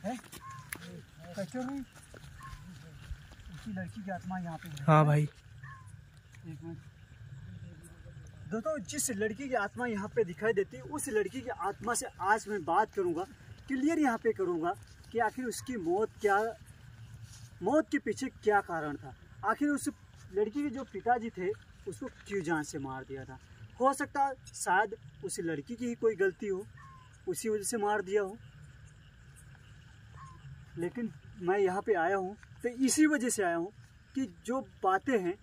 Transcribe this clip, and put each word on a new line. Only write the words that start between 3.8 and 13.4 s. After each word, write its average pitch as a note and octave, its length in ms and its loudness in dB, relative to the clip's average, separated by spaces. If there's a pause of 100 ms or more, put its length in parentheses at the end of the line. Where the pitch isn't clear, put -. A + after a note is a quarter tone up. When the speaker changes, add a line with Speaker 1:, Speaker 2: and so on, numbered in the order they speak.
Speaker 1:
की F#3+ 100 -6
आत्मा F#3 280 -6
यहाँ E3 180 -6
पे E3+ 120 -12
है। C#3+ 160 -8
Speaker 2:
हाँ D#3 200 10
भाई। D3 180 6
Speaker 1:
एक - 1400 -12
मिनट। E3 140 -10 (1700)
दोस्तों, D4 300 -2
जिस C4+ 320 -2
लड़की G#3+ 360 -2
की B3+ 80 2
आत्मा G#3+ 300 0
यहाँ G#3 220 -2
पे A#3 160 4
दिखाई G#3 280 0
देती G3+ 240 0
है, B3+ 60 -12
उस D4 260 -6
लड़की G#3+ 320 0
की A#3+ 80 -6
आत्मा G#3 440 -2
से B3 120 -2 (180)
आज G#3 260 4
मैं G3+ 160 0
बात F#3+ 280 4
करूँगा, F3+ 300 0 (440)